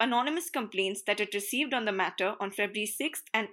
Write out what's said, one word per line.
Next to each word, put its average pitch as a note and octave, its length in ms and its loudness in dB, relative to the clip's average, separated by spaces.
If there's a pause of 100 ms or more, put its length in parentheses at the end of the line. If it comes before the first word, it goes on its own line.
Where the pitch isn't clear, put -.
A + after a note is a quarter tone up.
anonymous C4 500 2
complaints G3+ 540 -2
that G#3 160 2
it G#3 160 -2
received B3 400 0
on A3+ 100 0
the G#3 60 2
matter F#3+ 480 2
on G3 100 -2
February G#3 380 -2
sixth - 440 -4
and A3 220 2